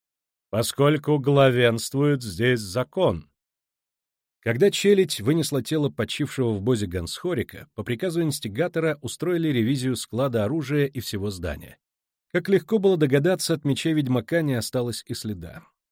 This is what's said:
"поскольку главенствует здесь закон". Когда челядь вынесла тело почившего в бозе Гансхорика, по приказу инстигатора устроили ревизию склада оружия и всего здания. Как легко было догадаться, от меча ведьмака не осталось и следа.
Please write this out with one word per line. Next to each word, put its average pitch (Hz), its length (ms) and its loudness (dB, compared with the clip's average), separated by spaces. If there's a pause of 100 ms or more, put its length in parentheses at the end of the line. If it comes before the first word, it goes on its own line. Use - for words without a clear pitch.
(500)
"поскольку 147 680 2
главенствует 135 1040 4
здесь 113 380 0
закон". 107 680 -2 (1080)
Когда 131 300 2
челядь 196 500 2
вынесла 143 400 0
тело 147 280 0
почившего 120 640 -2
в 98 80 -4
бозе 107 260 0
Гансхорика, 90 880 -6
по 107 80 -8
приказу 165 400 -2
инстигатора 156 800 -2
устроили 165 480 -2
ревизию 127 460 0
склада 117 480 -2
оружия 143 440 -2
и 139 120 -10
всего 104 300 -6
здания. 85 480 -8 (540)
Как 175 180 -2
легко 202 300 2
было 190 180 4
догадаться, 151 560 2
от 151 120 -2
меча 147 260 0
ведьмака 139 500 0
не 139 140 0
осталось 120 500 -4
и - 80 -10
следа. 87 500 -10 (280)